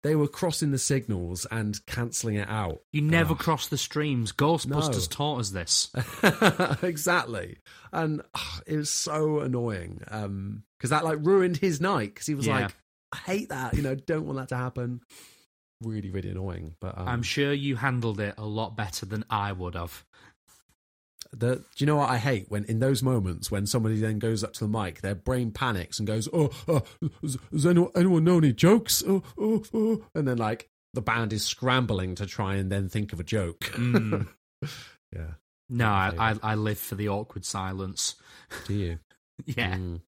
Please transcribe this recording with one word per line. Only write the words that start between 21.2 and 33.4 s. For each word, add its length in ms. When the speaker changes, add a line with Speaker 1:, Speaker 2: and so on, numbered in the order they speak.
Speaker 1:
The, 260
do 60
you 80
know 120
what 120
I 80
hate? 320
When 160
in 140
those 240
moments 480
when 160
somebody 320
then 180
goes 260
up 100
to 120
the 20
mic, 340
their 120
brain 380
panics 480
and 80
goes, 260
"Oh, 160
uh, 120
does, 160
does 160
anyone, 280
anyone 280
know 160
any 120
jokes?" 560
Oh, 140
oh, 260
oh. 320
And 120
then, 120
like, 300
the 80
band 280
is 140
scrambling 680
to 100
try 300
and 160
then 180
think 240
of 60
a 40
joke. 360